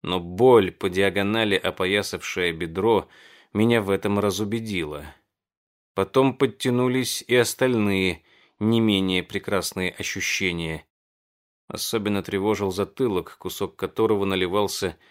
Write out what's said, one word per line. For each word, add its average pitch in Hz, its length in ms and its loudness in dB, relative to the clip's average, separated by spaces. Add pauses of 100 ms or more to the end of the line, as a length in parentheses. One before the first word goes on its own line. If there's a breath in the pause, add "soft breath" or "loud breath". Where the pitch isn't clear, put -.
Но 90 180 -4
боль, 98 500 6
по - 200 -4
диагонали 98 640 0
опоясавшая 92 960 -2
бедро, 87 560 0 (460 loud breath)
меня 113 280 2
в 98 80 -6
этом 101 300 0
разубедила. 98 960 -4 (800)
Потом 131 440 0
подтянулись 127 880 0
и 117 120 0
остальные, 104 840 2 (380 soft breath)
не 113 220 2
менее 95 420 2
прекрасные 92 680 -4
ощущения. 85 920 -6 (840)
Особенно 104 520 -4
тревожил 98 480 -2
затылок, 95 680 -4
кусок - 400 -8
которого 104 480 0
наливался 95 720 -2 (140)